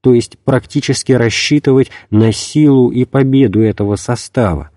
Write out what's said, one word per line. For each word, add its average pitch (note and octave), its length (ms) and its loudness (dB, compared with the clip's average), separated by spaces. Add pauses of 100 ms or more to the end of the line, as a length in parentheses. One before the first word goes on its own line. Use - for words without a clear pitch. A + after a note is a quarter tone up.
то B2+ 140 2
есть - 300 -2
практически C3+ 680 -4
рассчитывать C3 800 0 (200)
на A2 220 2
силу C3+ 600 0
и B2 120 -2
победу C3+ 560 0
этого G#2 360 -2
состава G2 800 -4